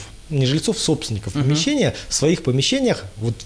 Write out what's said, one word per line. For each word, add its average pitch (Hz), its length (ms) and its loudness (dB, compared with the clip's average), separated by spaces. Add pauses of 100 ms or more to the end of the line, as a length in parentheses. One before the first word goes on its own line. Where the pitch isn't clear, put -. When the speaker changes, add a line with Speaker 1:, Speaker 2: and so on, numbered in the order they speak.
(280)
Speaker 1:
не 139 160 2
жильцов, 151 340 0
собственников 113 560 -2
Speaker 2:
Мгм. 143 100 2
Speaker 1:
помещения, 165 500 2 (160)
в - 20 -8
своих - 300 2
помещениях, 151 640 2 (100)
вот 110 180 -2 (120)